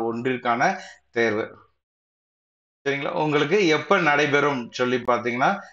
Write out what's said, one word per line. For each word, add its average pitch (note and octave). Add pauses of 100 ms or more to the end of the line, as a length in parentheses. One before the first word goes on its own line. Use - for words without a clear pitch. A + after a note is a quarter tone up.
(120)
ஒன்றிற்கான B2 (340)
தேர்வு. A2 (1400)
சரிங்களா? C#3 (120)
உங்களுக்கு D3 (100)
எப்ப D#3
நடைபெறும் C#3+ (100)
சொல்லி B2
பாத்தீங்கன்னா, A#2+ (240)